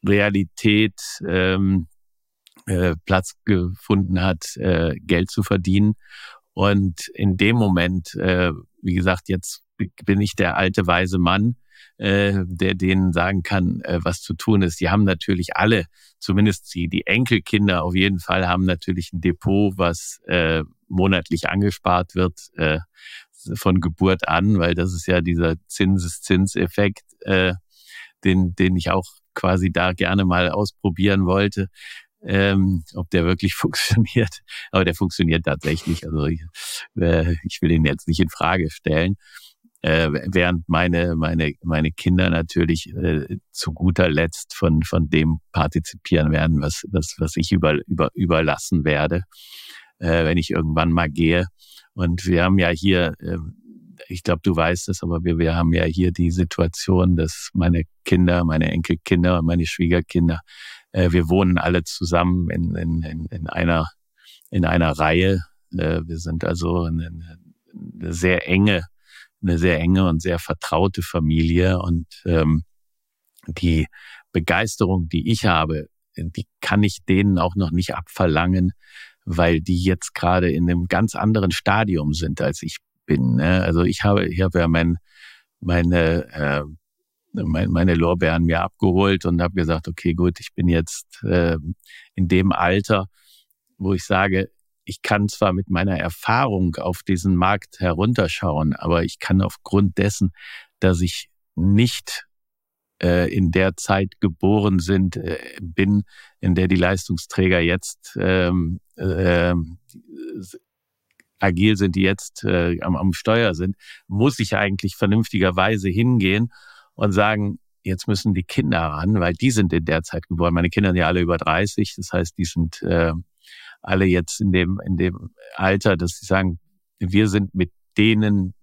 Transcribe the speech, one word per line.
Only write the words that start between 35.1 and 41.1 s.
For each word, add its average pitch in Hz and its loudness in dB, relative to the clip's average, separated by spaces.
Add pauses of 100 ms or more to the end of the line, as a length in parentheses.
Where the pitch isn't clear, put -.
tatsächlich. 78 -2
Also 78 -2
ich, 80 -4 (560)
äh, 85 2
ich - -8
will 82 2
ihn 80 4
jetzt 71 -2
nicht 80 -2
in 87 2
Frage 85 -2
stellen. 82 -2 (680)
Äh, 80 2 (220)
während 87 0
meine, 85 0